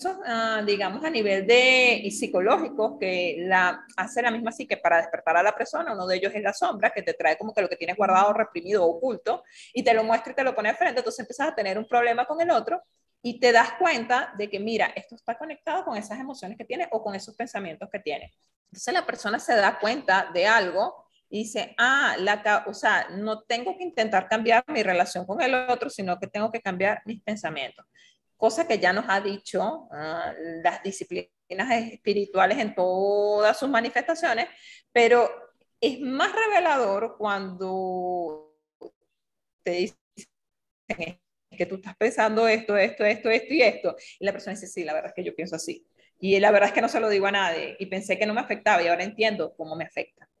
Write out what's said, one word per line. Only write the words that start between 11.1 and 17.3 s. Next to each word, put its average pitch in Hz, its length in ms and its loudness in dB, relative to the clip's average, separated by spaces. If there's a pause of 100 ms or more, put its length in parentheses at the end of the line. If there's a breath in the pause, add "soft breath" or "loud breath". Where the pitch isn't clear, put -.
empiezas 262 280 -4
a 320 80 -4
tener 196 220 -2
un 220 100 -6
problema 240 380 2
con 302 160 -2
el 339 100 2
otro, 302 320 0 (380)
y 240 180 -8
te 247 120 6
das 233 220 6
cuenta 262 640 0
de 208 120 -6
que, 196 100 -6
mira, 214 360 -2
esto 202 200 -14
está 233 220 -8
conectado 311 460 -6
con 247 140 -6
esas 208 220 -10
emociones 254 380 -14
que 226 80 -14
tiene 359 260 -6
o 220 120 -4
con 208 120 -6
esos 196 200 -14